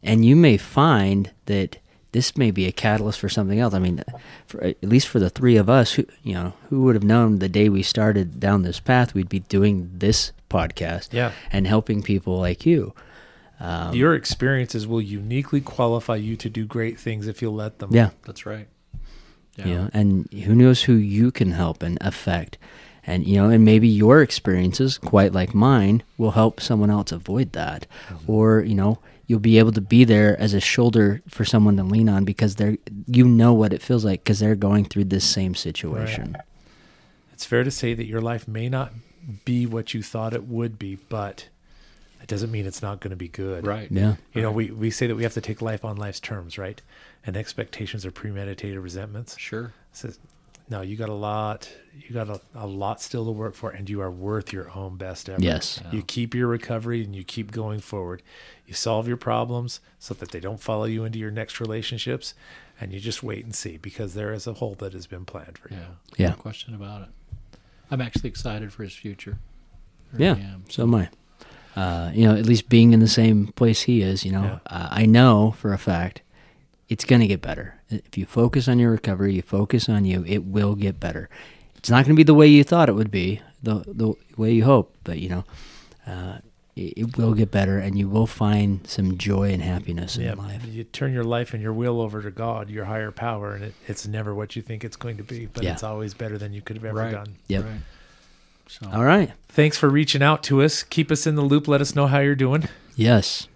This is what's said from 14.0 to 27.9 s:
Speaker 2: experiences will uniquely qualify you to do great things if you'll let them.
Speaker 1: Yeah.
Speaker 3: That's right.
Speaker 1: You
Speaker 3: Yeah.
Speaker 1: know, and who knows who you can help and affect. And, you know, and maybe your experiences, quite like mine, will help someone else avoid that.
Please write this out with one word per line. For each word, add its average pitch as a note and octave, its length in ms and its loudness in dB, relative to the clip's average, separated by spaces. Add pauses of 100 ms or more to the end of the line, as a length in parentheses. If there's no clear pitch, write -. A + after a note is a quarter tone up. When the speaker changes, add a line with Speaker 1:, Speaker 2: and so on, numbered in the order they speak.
Speaker 2:
experiences B2+ 720 -4
will A2+ 160 -2
uniquely A2 600 -4
qualify A#2 560 -2
you G#2+ 200 -6
to A#2 120 -8
do A2 160 -6
great A2+ 340 -6
things G#2+ 260 -8
if G#2+ 160 -8
you'll A2 140 -4
let G#2+ 240 -10
them. G2+ 140 -12
Speaker 1:
Yeah. A2+ 160 8 (160)
Speaker 3:
That's - 200 -18
right. G#2 220 -14 (880)
Speaker 1:
You G2 80 -14
Speaker 3:
Yeah. F2+ 100 0
Speaker 1:
know, F#2 180 -4
and G2+ 380 2
who G2+ 220 -2
knows B2 300 6
who B2+ 100 4
you G#2+ 380 2
can F#2+ 200 0
help E2+ 300 -2
and - 200 -4
affect. - 560 -4 (500)
And, F2 180 -2
you G2 120 4
know, G2 120 6
and A2+ 140 8
maybe A2 240 8
your A2+ 340 8
experiences, F#2 760 0
quite G2 340 4
like F#2 220 -2
mine, A2+ 500 4 (140)
will A2 140 0
help A2+ 280 2
someone G#2 300 0
else G#2 220 -2
avoid F#2+ 420 -4
that. D#2 340 -8 (220)